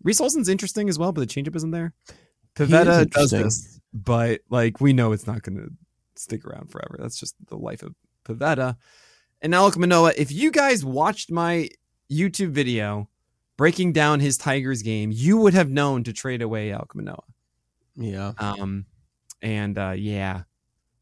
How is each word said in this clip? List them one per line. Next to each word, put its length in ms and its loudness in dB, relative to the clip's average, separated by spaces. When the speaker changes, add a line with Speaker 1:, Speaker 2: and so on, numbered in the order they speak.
Speaker 1:
Reese 180 2
Olson's 280 0
interesting 400 -2
as 100 -2
well, 140 -2
but 80 -4
the 80 -2
changeup 260 -6
isn't 160 -6
there. 240 -6
Speaker 2:
He 60 2
is 60 2
Speaker 1:
Pivetta 380 6
does 240 2
Speaker 2:
interesting. 120 2
Speaker 1:
this, 360 -6
but, 460 0
like, 300 2
we 120 6
know 200 4
it's 140 -4
not 160 -4
gonna 260 -10
stick 280 -10
around 260 -16
forever. 280 -14
That's 200 -10
just 160 -12
the 100 -16
life 260 -12
of 120 -16
Pivetta. 500 -2
And 140 -2
Alek 240 4
Manoah, 400 6
if 120 -2
you 200 0
guys 340 2
watched 480 -2
my 380 -2
YouTube 400 0
video 580 -2
breaking 380 2
down 260 4
his 160 0
Tigers 460 -2
game, 320 -2
you 240 4
would 160 6
have 160 4
known 340 0
to 80 -8
trade 300 -6
away 260 -4
Alek 260 -10
Manoah. 300 -12
Speaker 2:
Yeah. 420 -6
Speaker 1:
Um, 460 -6
and, 380 -4
uh, 180 -4
yeah, 460 -6